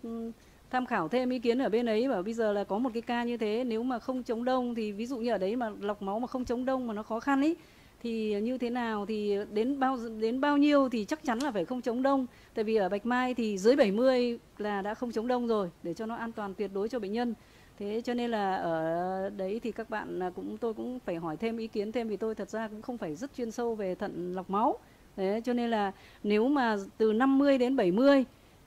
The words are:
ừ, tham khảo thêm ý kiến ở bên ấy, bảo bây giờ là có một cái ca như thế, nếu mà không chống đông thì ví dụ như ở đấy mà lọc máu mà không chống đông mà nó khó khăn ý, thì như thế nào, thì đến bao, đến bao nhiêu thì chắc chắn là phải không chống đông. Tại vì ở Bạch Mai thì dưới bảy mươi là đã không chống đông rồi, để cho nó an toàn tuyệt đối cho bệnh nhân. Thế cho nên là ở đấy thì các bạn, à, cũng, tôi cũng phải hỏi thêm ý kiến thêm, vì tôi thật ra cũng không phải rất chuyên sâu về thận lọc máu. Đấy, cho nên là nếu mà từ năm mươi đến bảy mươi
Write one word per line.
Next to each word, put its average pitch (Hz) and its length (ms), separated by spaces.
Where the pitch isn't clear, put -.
ừ, 226 300
tham 254 160
khảo 190 220
thêm 247 220
ý 254 80
kiến 233 240
ở 226 60
bên 233 180
ấy, 226 220
bảo 196 140
bây 220 120
giờ 220 180
là 202 120
có 190 140
một 254 160
cái 233 80
ca 240 220
như 240 120
thế, 220 280
nếu 226 180
mà 247 160
không 254 240
chống 233 220
đông 247 300
thì 214 180
ví 214 140
dụ 262 120
như 233 140
ở 202 60
đấy 190 180
mà 233 140
lọc 202 220
máu 202 180
mà 254 60
không 254 180
chống 247 200
đông 262 220
mà 226 80
nó 214 80
khó 226 180
khăn 277 220
ý, 320 120
thì 214 380
như 247 180
thế 240 120
nào, 226 360
thì 208 320
đến 254 280
bao, 262 180
đến 240 200
bao 285 160
nhiêu 285 320
thì 226 160
chắc 311 200
chắn 233 140
là 277 120
phải 196 140
không 254 180
chống 247 200
đông. 269 240
Tại 220 100
vì 220 120
ở 190 120
Bạch 202 180
Mai 247 280
thì 214 240
dưới 226 180
bảy 240 140
mươi 247 480
là 208 240
đã 208 120
không 240 180
chống 226 160
đông 247 180
rồi, 208 220
để 170 120
cho 226 120
nó 226 80
an 226 180
toàn 202 220
tuyệt 196 200
đối 202 140
cho 254 100
bệnh 202 140
nhân. 233 220
Thế 214 260
cho 240 100
nên 240 160
là 196 260
ở 175 800
đấy 196 260
thì 220 100
các 226 180
bạn, 180 320
à, 180 80
cũng, 196 260
tôi 220 180
cũng 240 240
phải 185 180
hỏi 165 200
thêm 226 220
ý 226 80
kiến 214 260
thêm, 233 160
vì 208 80
tôi 220 180
thật 202 160
ra 220 180
cũng 214 140
không 247 160
phải 160 160
rất 226 220
chuyên 233 140
sâu 233 240
về 190 200
thận 180 400
lọc 185 160
máu. 240 280
Đấy, 202 240
cho 247 120
nên 240 180
là 202 220
nếu 214 260
mà 247 280
từ 220 140
năm 269 260
mươi 277 200
đến 247 180
bảy 196 140
mươi 262 340